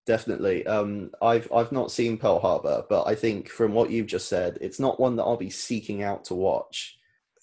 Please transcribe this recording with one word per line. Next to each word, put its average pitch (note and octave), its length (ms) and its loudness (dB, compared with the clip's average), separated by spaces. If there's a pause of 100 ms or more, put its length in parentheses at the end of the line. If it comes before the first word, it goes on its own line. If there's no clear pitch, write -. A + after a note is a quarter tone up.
definitely. G2+ 600 0
Um, G#2 460 -2 (100)
I've, A#2 320 4
I've A#2 200 2
not C3 180 -2
seen A#2 260 0
Pearl G2 220 4
Harbor, D2+ 500 2
but G2 140 4
I G#2+ 100 2
think G#2+ 360 -2
from A2 240 0
what A#2 160 4
you've A2+ 180 -2
just F#2 220 -4
said, F2+ 320 0
it's F#2+ 180 -6
not C3+ 220 0
one B2 160 4
that A2 60 0
I'll A#2+ 120 2
be F#2+ 140 -6
seeking G#2 520 -6
out G2+ 240 -4
to - 80 -8
watch. - 640 -2 (460)